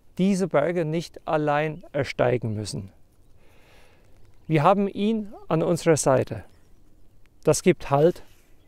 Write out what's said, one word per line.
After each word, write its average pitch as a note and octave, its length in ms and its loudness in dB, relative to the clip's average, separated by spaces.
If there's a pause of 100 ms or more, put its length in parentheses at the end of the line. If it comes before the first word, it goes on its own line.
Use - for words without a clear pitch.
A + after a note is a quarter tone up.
(180)
diese F#3+ 300 2
Berge D#3+ 380 0
nicht D#3+ 420 -6
allein D3+ 640 -2
ersteigen B2 640 -2
müssen. G#2 380 -8 (1600)
Wir D#3 160 2
haben G3 240 4
ihn G#3 460 -4 (140)
an D#3+ 160 0
unserer E3 340 2
Seite. A#2+ 460 0 (1000)
Das D3+ 200 2
gibt - 260 2
Halt D3 340 2 (440)